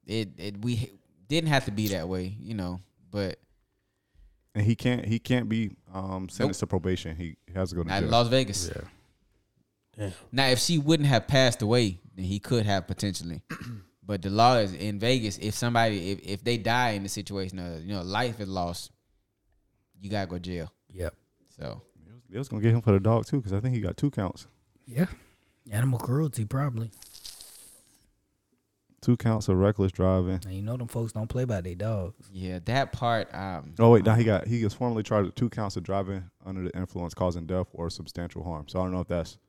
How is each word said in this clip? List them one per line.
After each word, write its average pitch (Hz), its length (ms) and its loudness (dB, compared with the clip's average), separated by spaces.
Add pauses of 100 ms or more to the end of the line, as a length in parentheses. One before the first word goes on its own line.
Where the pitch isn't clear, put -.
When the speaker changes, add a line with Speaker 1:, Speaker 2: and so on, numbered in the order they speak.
Speaker 1:
It, 107 320 -4
it, 101 220 -10
we 120 140 -2
h-, 113 180 -4 (360)
didn't 160 220 0
have 139 160 4
to - 40 -4
be 107 180 0
that 90 200 -2
way, 92 320 -4
you 110 140 -10
know, 90 260 -6 (320)
but 101 260 -4 (1200)
Speaker 2:
And 107 80 2
he 113 100 6
can't, 123 300 0
he 113 160 0
can't 123 280 0
be, 110 220 0 (220)
um, 95 360 -6
sentenced 101 340 -2
Speaker 1:
Nope. 101 60 -2
Speaker 2:
to - 20 -6
probation. 87 460 -2
He 82 200 -8 (180)
has 92 160 -2
to 87 60 -6
go 85 60 -2
to 78 60 -4
Speaker 1:
Not 92 100 0
in 98 60 2
Speaker 2:
jail. 76 60 0
Speaker 1:
Las 117 180 4
Vegas. 98 460 0
Speaker 3:
Yeah. - 80 -10 (1120)
Speaker 4:
Damn. 101 160 -6 (200)
Speaker 1:
Now, 135 160 2
if 127 100 4
she 170 200 2
wouldn't 147 300 4
have 120 200 4
passed 131 340 4
away, 110 380 2 (160)
then 92 80 -6
he 98 160 -2
could 117 260 0
have 98 200 0
potentially. 87 640 -4
<clears throat> - 20 -10 (540)
But 101 140 -4
the 95 80 -4
law 117 280 6
is 101 180 2
in 101 240 -4
Vegas. 113 400 0
If 107 160 -4
somebody, 113 560 0
if, 98 120 -4
if 95 220 -8
they 120 140 0
die 117 320 0
in 101 140 -4
the 98 40 -6
situation, 95 500 -6
uh, 87 240 -8
you 98 120 -8
know, 92 80 -4
life 107 360 -2
is 101 100 -8
lost, 87 420 -6 (1080)
you 95 120 -12
gotta 101 160 -2
go 87 100 -8
to 90 40 -6
jail. 87 300 -8 (220)
Speaker 3:
Yep. 90 220 -6 (340)
Speaker 1:
So - 320 -12 (480)
Speaker 2:
They 92 80 -12
was 135 140 -6
gonna 110 100 -4
get 113 140 6
him 117 80 2
for 107 100 6
the 98 80 8
dog 110 240 4
too, 143 160 0
'cause 98 140 -4
I 101 60 2
think 127 140 0
he 117 60 0
got 90 160 -4
two 143 140 0
counts. - 360 -4 (400)
Speaker 3:
Yeah. 131 200 0 (640)
Animal 120 280 2
cruelty, 127 460 0
probably. 117 460 -4 (2000)
Speaker 2:
Two 120 160 4
counts 110 320 0
of 95 100 6
reckless 98 340 4
driving. 92 520 2
Speaker 3:
And 92 100 -8
you 95 80 -8
know 113 160 -4
them 117 100 -6
folks 117 240 -4
don't 110 140 -4
play 127 180 -2
by 110 160 -2
their 87 140 -8
dogs. 101 580 -4
Speaker 1:
Yeah, 92 320 -6
that 131 280 0
part. 117 420 -2
Um, 85 440 -8
Speaker 2:
Oh 117 140 10
wait, 101 120 10
now 110 120 6
he 117 80 6
got, 107 220 4
he 117 180 0
was 101 80 0
formally 117 300 -2
charged 104 240 2
with 87 80 -6
two 120 140 0
counts 104 280 -6
of 90 60 -6
driving 95 420 -4 (200)
under 95 180 -8
the 90 140 -4
influence 87 380 -6
causing 87 320 0
death 92 260 -2
or 85 160 -6
substantial 82 560 -10
harm. 80 240 -8
So 92 120 -4
I 92 40 0
don't 92 80 -2
know 92 80 -2
if 85 80 -6
that's 87 280 -4 (120)